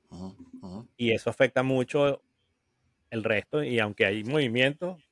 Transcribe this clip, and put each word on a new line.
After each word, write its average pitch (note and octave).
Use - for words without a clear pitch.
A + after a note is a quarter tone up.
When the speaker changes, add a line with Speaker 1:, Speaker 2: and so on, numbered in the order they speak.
Speaker 1:
Ujú, F#2+
ujú. G2+
Speaker 2:
Y A#2
eso G#2+
afecta B2+
mucho C3+
el A#2
resto, A2
y B2
aunque G#2
hay G#2
movimiento, C#3+